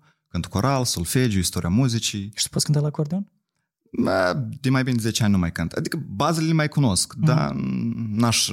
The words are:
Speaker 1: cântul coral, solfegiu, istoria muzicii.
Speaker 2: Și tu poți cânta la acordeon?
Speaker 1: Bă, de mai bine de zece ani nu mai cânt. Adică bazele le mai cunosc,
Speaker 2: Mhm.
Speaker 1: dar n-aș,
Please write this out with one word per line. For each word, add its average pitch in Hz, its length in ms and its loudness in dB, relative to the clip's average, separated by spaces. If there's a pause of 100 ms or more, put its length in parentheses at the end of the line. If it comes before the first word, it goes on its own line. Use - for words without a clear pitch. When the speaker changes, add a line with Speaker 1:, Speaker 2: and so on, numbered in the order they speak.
(280)
Speaker 1:
cântul - 220 -6
coral, 127 340 2
solfegiu, 110 540 0
istoria 87 300 -2
muzicii. 110 680 0
Speaker 2:
Și - 100 -4
tu - 60 -6
poți - 140 -2
cânta 147 160 2
la 143 60 0
acordeon? 156 440 -4 (720)
Speaker 1:
Bă, 95 440 2 (140)
de 131 100 2
mai 131 120 4
bine 127 140 0
de 113 60 -2
zece 110 200 0
ani 104 100 4
nu 98 60 4
mai 85 140 0
cânt. 82 200 -4
Adică 165 240 -4
bazele 160 500 -2
le 165 60 2
mai 151 160 2
cunosc, 127 460 0
Speaker 2:
Mhm. - 100 -2
Speaker 1:
dar 156 300 2
n-aș, 117 1000 -2